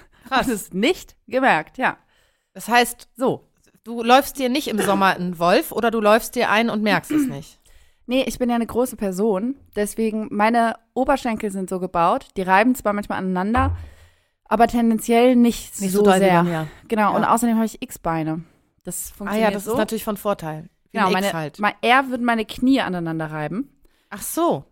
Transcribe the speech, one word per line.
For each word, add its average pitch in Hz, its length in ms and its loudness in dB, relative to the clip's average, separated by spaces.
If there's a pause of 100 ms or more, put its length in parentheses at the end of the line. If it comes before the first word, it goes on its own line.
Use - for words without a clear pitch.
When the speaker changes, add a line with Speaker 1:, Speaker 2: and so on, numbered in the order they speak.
(280)
Speaker 1:
Krass. 254 200 0
Speaker 2:
Hab - 20 -
es 208 240 -6
nicht 233 420 -2 (120)
gemerkt, 214 500 0
ja. 233 200 -2 (560)
Speaker 1:
Das 190 140 -14
heißt, 240 480 0
Speaker 2:
So. 208 320 -2 (360)
Speaker 1:
du 233 200 -10
läufst 262 360 2
dir 254 100 -2
nicht 277 180 -2
im 214 140 -2
Sommer 196 340 2
einen 180 220 -6
Wolf 180 340 2
oder 220 200 0
du 226 100 -2
läufst 214 340 2
dir 233 140 0
einen 226 220 2
und 214 100 -4
merkst 202 300 0
es 294 160 0
nicht? 143 320 -12 (480)
Speaker 2:
Nee, 254 160 0
ich - 160 -6
bin 240 100 0
ja 240 60 0
eine 233 100 0
große 226 300 -2
Person, 208 600 -2 (200)
deswegen 220 560 -4
meine 226 440 2 (200)
Oberschenkel 247 560 -2
sind 190 180 -6
so 185 100 -6
gebaut, 180 560 0
die 196 60 -4
reiben 196 320 4
zwar 208 200 -2
manchmal 208 260 -6
aneinander, 190 560 -2 (680)
aber 226 220 4
tendenziell 233 680 4
nicht 233 460 2
Speaker 1:
Nicht 190 100 -2
Speaker 2:
so 202 80 2
Speaker 1:
so 208 60 4
doll 190 100 8
wie 185 40 4
Speaker 2:
sehr. 180 220 6
Speaker 1:
bei 175 80 2
mir. 160 180 -4 (200)
Speaker 2:
Genau, 214 240 0
Speaker 1:
Ja. - 60 0
Speaker 2:
und - 80 2
außerdem 233 320 2
habe 226 80 2
ich - 160 -10
X-Beine. 165 600 -6 (400)
Das - 280 -10
Speaker 1:
Ah - 60 -20
Speaker 2:
funktioniert 214 320 0
Speaker 1:
ja, 196 40 0
das 202 120 -8
Speaker 2:
so. 214 80 -4
Speaker 1:
ist 254 40 0
natürlich 214 280 -2
von 214 120 -4
Vorteil. 160 520 -6 (220)
Wie 220 60 -8
Speaker 2:
Genau, 202 100 2
Speaker 1:
ein 185 40 0
X 185 100 0
Speaker 2:
meine, 196 120 -2
Speaker 1:
halt. 156 260 -8
Speaker 2:
mein, 208 220 0
eher 262 280 4
würden 247 160 -4
meine 226 200 0
Knie 254 360 0
aneinander 165 480 -6
reiben. 156 400 -8 (400)
Speaker 1:
Ach 202 120 -14
so. 294 500 -2